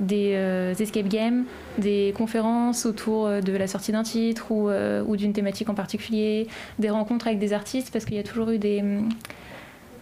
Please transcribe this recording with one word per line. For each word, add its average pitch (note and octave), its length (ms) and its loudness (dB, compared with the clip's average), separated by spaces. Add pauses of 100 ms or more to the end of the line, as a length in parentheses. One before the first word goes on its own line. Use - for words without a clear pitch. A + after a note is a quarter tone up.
des, G3+ 340 2
euh, F#3 400 2
escape G#3+ 340 0
games, A3+ 360 2 (320)
des G3+ 400 2
conférences A#3 720 2
autour, A3 400 0
euh, G3+ 160 2
de F#3+ 100 2
la F#3+ 140 2
sortie F#3+ 260 -4
d'un A3 100 2
titre A3+ 480 0
ou, G#3+ 200 2
euh, G3+ 360 2
ou A3 100 0
d'une G#3 180 0
thématique G3+ 340 -2
en G#3+ 60 0
particulier, G#3+ 720 -2 (300)
des G#3+ 120 2
rencontres A3 360 0
avec A3+ 120 2
des G3+ 140 0
artistes, G#3 400 -4
parce A3 140 -2
qu'il A3 100 -2
y G3+ 40 -2
a G3+ 40 -4
toujours A3+ 260 -2
eu A3+ 80 2
des, G3+ 220 2
hum, G3+ 280 0 (920)